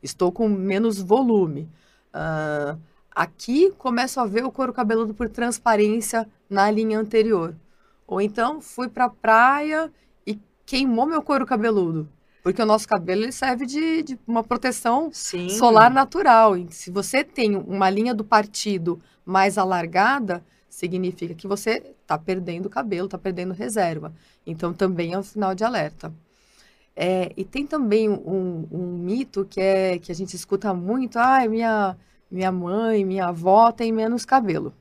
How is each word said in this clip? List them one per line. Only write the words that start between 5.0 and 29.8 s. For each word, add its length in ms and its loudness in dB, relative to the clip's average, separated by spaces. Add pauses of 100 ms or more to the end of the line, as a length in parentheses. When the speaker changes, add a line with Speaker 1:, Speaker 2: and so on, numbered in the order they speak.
Speaker 1:
por 160 -6
transparência 960 0 (220)
na 220 4
linha 280 0
anterior. 560 0 (520)
Ou 120 -4
então 420 -2
fui 260 -10
pra 220 -2
praia 840 2 (340)
e 140 -8 (260)
queimou 400 0
meu 160 -2
couro 240 0
cabeludo. 640 -2 (320)
Porque 200 -2
o 40 2
nosso 220 2
cabelo, 360 -2
ele 100 -6
serve 320 -4
de, 360 -2
de 240 -10
uma 180 -2
proteção 680 -2
Speaker 2:
Sim. 380 -8
Speaker 1:
solar 420 8
natural. 680 4
E 140 -8
se 180 -18
você 320 -2
tem 360 -2
uma 320 0
linha 260 0
do 80 -6
partido 760 0 (260)
mais 320 2
alargada, 840 0 (280)
significa 680 -6
que 100 -18
você 480 -4 (140)
tá 100 -2
perdendo 520 -6
cabelo, 400 -6
tá 80 -12
perdendo 360 -6
reserva. 600 -4 (340)
Então, 260 -6
também 400 -2
é 60 -4
um 20 -8
sinal 320 -4
de 120 -4
alerta. 460 -4 (840)
É, 420 -2
e 60 -6
tem 240 -8
também 420 0
um, 640 -4
um 260 -6
mito 480 -4
que 160 -10
é, 380 2